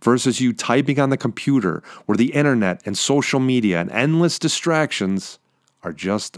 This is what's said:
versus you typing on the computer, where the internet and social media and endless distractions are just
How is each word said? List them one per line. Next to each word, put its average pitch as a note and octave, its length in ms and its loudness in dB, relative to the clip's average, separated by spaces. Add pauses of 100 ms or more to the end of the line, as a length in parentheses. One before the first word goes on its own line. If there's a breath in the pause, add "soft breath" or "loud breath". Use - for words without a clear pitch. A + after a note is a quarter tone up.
versus B2 400 2
you B2 100 4
typing C3 480 0
on C3+ 120 2
the C3 60 0
computer, A2 640 -2 (260 loud breath)
where G#2 100 2
the B2+ 160 2
internet B2 520 2
and G2+ 120 -6
social C#3 420 0
media A#2+ 400 2
and F2+ 120 -4
endless D#3+ 460 2
distractions D3+ 1040 -2 (420)
are E2+ 120 -10
just F#2+ 440 -6